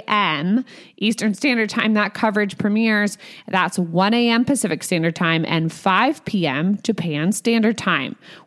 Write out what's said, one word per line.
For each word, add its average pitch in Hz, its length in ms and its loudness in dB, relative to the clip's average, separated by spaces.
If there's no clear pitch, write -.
M 190 580 0
Eastern 214 380 -2
Standard 233 340 0
Time. 214 240 0
That 208 220 0
coverage 208 420 0
premieres. 208 640 0
That's 180 280 0
one 185 380 2
A 240 140 2
M 233 160 2
Pacific 220 360 0
Standard 165 340 0
Time 165 300 0
and 160 260 0
five 214 540 0
P 175 220 0
M 160 340 0
Japan 170 520 -2
Standard 226 440 0
Time, 151 380 -2